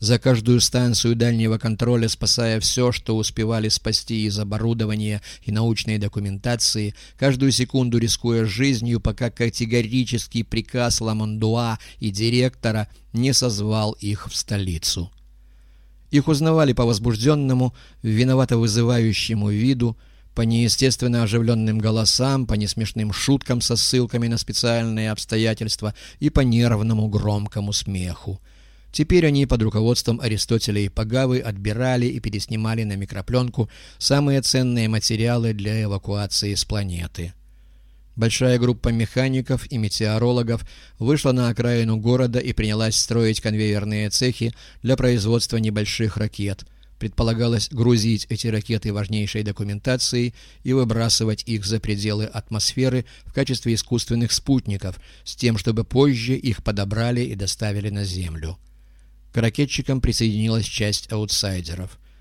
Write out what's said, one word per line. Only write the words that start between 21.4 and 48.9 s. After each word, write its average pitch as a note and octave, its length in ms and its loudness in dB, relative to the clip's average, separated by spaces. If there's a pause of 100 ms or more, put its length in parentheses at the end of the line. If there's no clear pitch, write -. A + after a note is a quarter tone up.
голосам, A2+ 680 2
по - 60 -2
несмешным G#2+ 580 -2
шуткам B2+ 520 0
со B2 120 0
ссылками A#2+ 540 0
на A#2 80 0
специальные A2+ 760 -2
обстоятельства A2 840 -2 (260)
и A#2+ 80 2
по - 120 4
нервному A2+ 680 2
громкому G#2 640 -2
смеху. F#2+ 640 -6 (540)
Теперь E3 320 4
они C#3+ 220 4
под A#2+ 160 2
руководством A2+ 580 0
Аристотеля G#2+ 640 0
и G2 80 -4
Пагавы B2+ 500 0
отбирали A#2 640 -2
и B2+ 160 -2
переснимали A2 640 -4
на G2+ 120 -4
микропленку A2+ 720 -2 (260)
самые C#3 460 2
ценные A#2+ 480 2
материалы A2+ 640 0
для G#2+ 300 -2
эвакуации G2+ 680 -2
с - 140 -2
планеты. F2 680 -6 (800)
Большая A#2+ 440 2
группа A#2+ 320 2
механиков B2+ 800 0
и C3 60 -2
метеорологов A2+ 920 0 (300)
вышла C3+ 340 2
на B2 160 2
окраину A#2 480 0
города A#2+ 440 2
и A#2+ 120 -2
принялась A2 440 0
строить A2+ 440 2
конвейерные G#2+ 720 0
цехи A#2+ 420 0 (300)
для B2+ 160 2
производства A#2 580 2
небольших G#2+ 640 -2
ракет. G2+ 480 -4 (320)
Предполагалось A2+ 720 0
грузить A2+ 600 2
эти A2+ 160 -4
ракеты G#2+ 440 -2